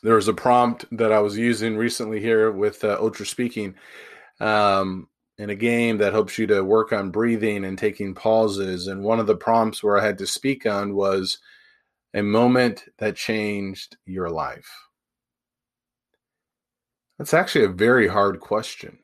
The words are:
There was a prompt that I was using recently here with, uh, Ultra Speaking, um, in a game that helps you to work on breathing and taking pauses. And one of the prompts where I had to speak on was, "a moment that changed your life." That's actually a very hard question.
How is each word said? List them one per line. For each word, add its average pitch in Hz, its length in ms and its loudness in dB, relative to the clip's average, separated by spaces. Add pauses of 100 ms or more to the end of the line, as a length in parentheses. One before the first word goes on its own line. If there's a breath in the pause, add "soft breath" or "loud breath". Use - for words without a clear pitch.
There 113 140 4
was 104 120 4
a 107 60 2
prompt 123 580 2
that 110 200 0
I 107 80 6
was 104 180 0
using 113 400 -2
recently 110 420 -4
here 110 320 2
with, 101 320 -2
uh, 104 160 0
Ultra 110 280 -4
Speaking, 110 480 -6 (640 loud breath)
um, 98 720 2 (280)
in 104 140 -8
a 101 40 -6
game 117 440 0
that 101 120 2
helps 104 280 -2
you 110 80 0
to 98 160 2
work 107 280 2
on 98 200 -2
breathing 107 540 0
and 95 120 -8
taking 98 380 -4
pauses. 98 720 0
And 98 160 -8
one 113 160 0
of 107 80 -2
the 87 100 2
prompts 113 460 0
where 101 160 2
I 101 40 0
had 104 140 0
to 95 80 -8
speak - 400 -4
on 101 300 -2
was, 95 420 -2 (760 soft breath)
"a 104 80 -2
moment 120 640 2 (120)
that 107 180 -4
changed 101 840 -6 (100)
your 92 240 -6
life." - 560 -10 (2250)
That's 147 160 -2
actually 160 300 2
a 98 40 0
very 110 380 4
hard 101 320 0
question. - 640 -8